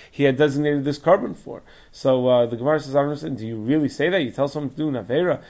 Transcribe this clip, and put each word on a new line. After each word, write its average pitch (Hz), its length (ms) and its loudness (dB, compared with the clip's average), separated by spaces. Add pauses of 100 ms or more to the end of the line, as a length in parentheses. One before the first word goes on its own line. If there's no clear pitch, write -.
(100)
he 139 140 -2
had 135 120 4
designated 147 480 2
this 143 140 -4
carbon - 360 2
for. - 280 -16 (300)
So, 127 360 2
uh, 123 180 4
the 117 100 -4
Gemara 147 240 0
says, 139 140 -8
"I 143 60 4
understand. 147 380 -4
Do 110 80 -8
you 113 100 -8
really 131 320 0
say 151 220 -2
that? 185 120 0
You 120 80 -4
tell 139 180 -2
someone 143 220 -6
to 135 60 -18
do 151 120 -2
an 127 140 -4
Avera 139 480 -2